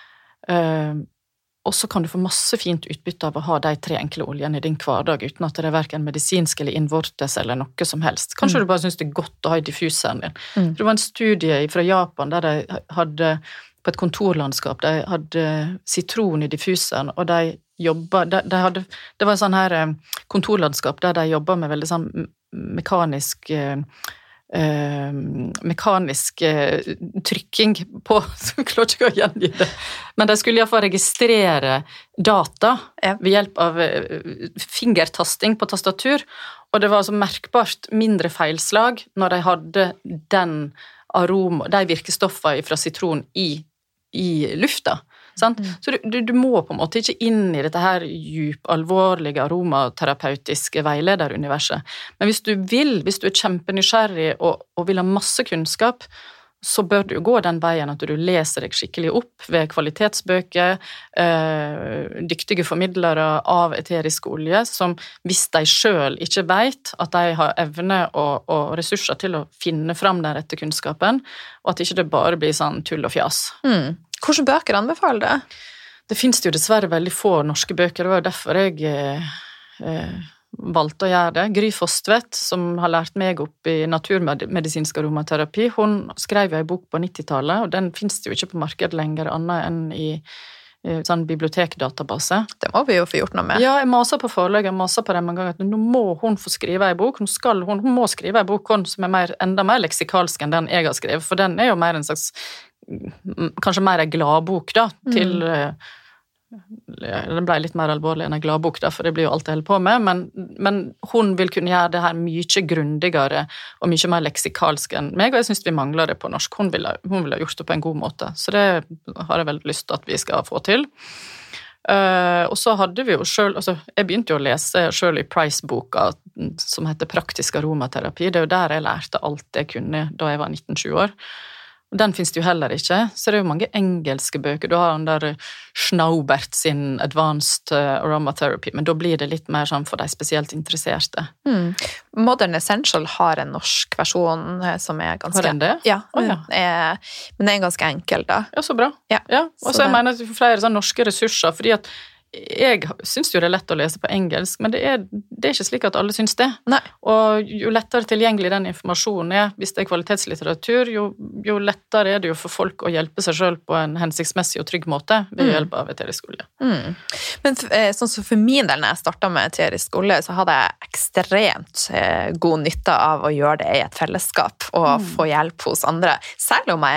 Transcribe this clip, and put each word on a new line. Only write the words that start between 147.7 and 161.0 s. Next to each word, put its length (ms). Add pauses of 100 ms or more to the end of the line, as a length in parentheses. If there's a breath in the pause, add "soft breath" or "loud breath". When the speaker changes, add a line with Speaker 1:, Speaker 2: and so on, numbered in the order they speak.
Speaker 2:
enkel, 340
da. 220 (100)
Speaker 1:
Ja, 80
så 100
bra. 140 (240)
Speaker 2:
Ja. 160
Speaker 1:
Ja, 160
og 160
Speaker 2:
Så 160
Speaker 1:
så 80
jeg 80
Speaker 2:
det 60
Speaker 1:
mener 180
at 80
vi 80
får 80
flere 240
sånn 160
norske 240
ressurser, 480
fordi 240
at 160 (400 loud breath)
jeg 540 (180)
synes 240
jo 140
det 20
er 80
lett 160
å 80
lese 240
på 80
engelsk, 560
men 80
det 80
er, 240
det 460
er 20
ikke 160
slik 160
at 160
alle 160
synes 180
det. 120 (260)
Speaker 2:
Nei. 60 (260)
Speaker 1:
Og 400
jo 240
lettere 400
tilgjengelig 400
den 220
informasjonen 640
er, 140 (100)
hvis 160
det 60
er 80
kvalitetslitteratur, 960
jo, 140 (420)